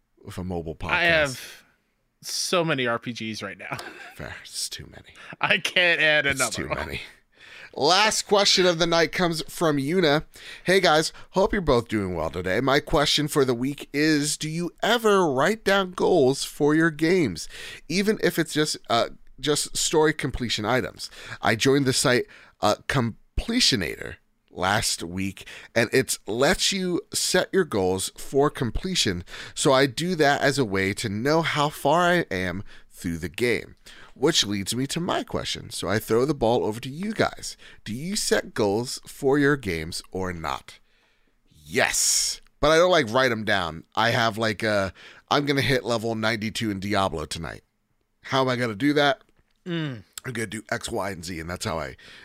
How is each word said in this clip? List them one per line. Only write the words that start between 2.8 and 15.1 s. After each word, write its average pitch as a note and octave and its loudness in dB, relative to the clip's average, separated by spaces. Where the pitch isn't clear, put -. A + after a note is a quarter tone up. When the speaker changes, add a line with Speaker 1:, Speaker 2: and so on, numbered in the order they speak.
Speaker 2:
R A#2 0
P B2 -8
Gs A2 -8
right F#2+ -12
now. G2+ -10
<laughs> - -20
Speaker 1:
Fair. - -12
It's - -8
too - -14
many. - -20
Speaker 2:
I F#3+ 0
can't E3+ 2
add D3+ 4
Speaker 1:
It's C#3 0
Speaker 2:
another A#2 0
Speaker 1:
too B1+ -6
Speaker 2:
one. C#2 -4
Speaker 1:
many. C#2+ -8
Last F#3+ 2
question G3 4
of F3 2
the F3 2
night E3+ 2
comes E3+ 0
from D#3 0
Yuna. D3+ 2
"Hey, F#3+ 4
guys. D#3+ 4
Hope G#3+ 2
you're G3+ 0
both B2+ 2
doing F#2+ -2
well D#2+ -2
today. F#2 -2
My C3+ 2
question D3 0
for C#3 2
the B2+ 2
week C3 -6
is, D3 2
do D#3 -6
you E3+ -4
ever G#3 4